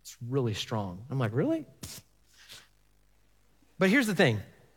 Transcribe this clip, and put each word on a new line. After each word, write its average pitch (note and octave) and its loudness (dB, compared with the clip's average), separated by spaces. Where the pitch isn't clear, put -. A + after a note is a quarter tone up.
it's - -18
really B2 0
strong." G2+ -6
I'm C#3 -4
like, A2 0
"Really?" C#4 0
But F#3 6
here's A#3+ 4
the G3 0
thing. B2+ 4